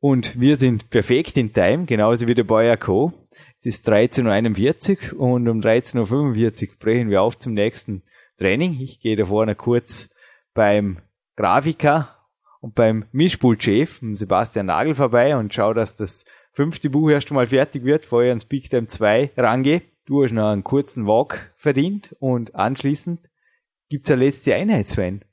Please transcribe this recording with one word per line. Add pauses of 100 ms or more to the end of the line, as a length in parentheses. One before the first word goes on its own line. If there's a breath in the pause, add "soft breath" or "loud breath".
und
wir
sind
perfekt
in
Time,
genauso
wie
der
Boyako. (440 soft breath)
Es
ist
dreizehn
Uhr
einundvierzig
und
um
dreizehn
Uhr
fünfundvierzig
brechen
wir
auf
zum
nächsten (340 soft breath)
Training.
Ich
gehe
da
vorne
kurz (440 soft breath)
beim (380)
Grafiker (500 soft breath)
und
beim
Mischpult-Chef,
dem
Sebastian
Nagel,
vorbei
und
schau,
dass
das (280 soft breath)
fünfte
Buch
erst
einmal
fertig
wird,
bevor
ich
ans
Big
Time
zwei
rangehe. (240)
Du
hast
noch
einen
kurzen
Walk
verdient
und
anschließend (680)
gibt's
eine
letzte
Einheit,
Sven.